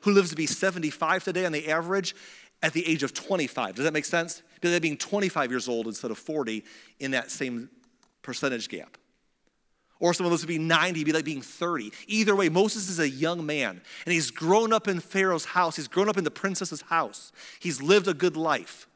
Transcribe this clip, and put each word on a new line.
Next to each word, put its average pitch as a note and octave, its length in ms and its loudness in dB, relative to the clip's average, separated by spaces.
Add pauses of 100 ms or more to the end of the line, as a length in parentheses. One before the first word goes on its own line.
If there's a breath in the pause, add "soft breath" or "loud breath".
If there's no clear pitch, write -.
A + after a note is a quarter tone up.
who G3+ 120 2
lives G3 180 6
to D#3 60 -6
be D#3 100 0
seventy-five E3+ 760 0
today F#3 220 -2
on E3+ 80 0
the D3+ 160 -4
average F3 480 0 (460 loud breath)
at D#3 100 2
the E3 160 0
age D#3+ 140 2
of C#3 100 -2
twenty-five. C3 640 -2
Does B2 100 -4
that D#3 80 2
make D3+ 140 -2
sense? E3+ 360 -2 (200 soft breath)
That F3 180 2
being D#3 160 0
twenty-five F3 540 0
years B2+ 180 -2
old A#2 180 -2
instead A2+ 240 -6
of G#2+ 60 -6
forty A#2 480 -4 (340 loud breath)
in C3+ 120 -6
that B2+ 200 -2
same B2 380 -6 (540)
percentage B2 480 -4
gap. - 260 -12 (1040)
Or F3 140 4
someone F3 160 0
lives E3 120 2
to E3 40 -6
be D#3+ 140 -2
ninety, E3 420 2
be D3+ 100 0
like D#3 120 2
being C#3+ 180 -6
thirty. C#3 500 -6 (140)
Either G#3 300 2
way, F#3+ 120 4
Moses G3+ 400 2
is F3 120 -2
a D3+ 80 2
young D#3+ 360 -2
man, C3 360 -2 (260 loud breath)
and E3+ 60 0
he's D#3+ 180 2
grown G#3+ 420 4
up A3 140 2
in F#3 140 0
Pharaoh's F#3 440 0
house. F3 300 2
He's C#3 140 -8
grown G3+ 200 2
up G#3 80 2
in G3 60 0
the D3+ 80 0
princess's F3+ 520 -4
house. - 500 -2 (260 loud breath)
He's C#3 240 -4
lived F3+ 240 6
a F#3+ 80 2
good D#3+ 220 0
life. D3+ 600 -2